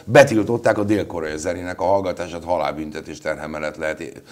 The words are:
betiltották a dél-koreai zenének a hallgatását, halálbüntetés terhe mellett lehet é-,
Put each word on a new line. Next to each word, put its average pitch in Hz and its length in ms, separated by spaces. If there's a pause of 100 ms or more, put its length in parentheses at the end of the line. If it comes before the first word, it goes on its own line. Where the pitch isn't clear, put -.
betiltották 117 720
a 107 60
dél-koreai 85 540
zenének 90 440
a 92 40
hallgatását, 87 580
halálbüntetés 78 760
terhe 76 280
mellett 76 280
lehet 78 240
é-, 80 120 (200)